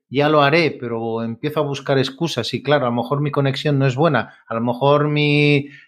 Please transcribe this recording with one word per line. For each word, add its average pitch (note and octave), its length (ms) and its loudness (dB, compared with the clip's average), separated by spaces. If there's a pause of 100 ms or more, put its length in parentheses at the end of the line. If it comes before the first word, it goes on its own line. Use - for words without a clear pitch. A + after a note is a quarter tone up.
ya C#3+ 200 0
lo D3+ 120 4
haré, C#3+ 360 2
pero A2+ 460 -6
empiezo A#2 380 -6
a - 20 -2
buscar C#3 360 -2
excusas C3 540 -4
y, B2 100 -6
claro, C#3 220 2
a A#2+ 40 0
lo A#2+ 60 -2
mejor C3 260 -2
mi D3 100 -4
conexión C#3 480 0
no C3+ 60 2
es B2 100 0
buena, C#3 380 0 (140)
a A2+ 80 -8
lo A2+ 60 -2
mejor C#3 460 2
mi, D3 640 2 (180)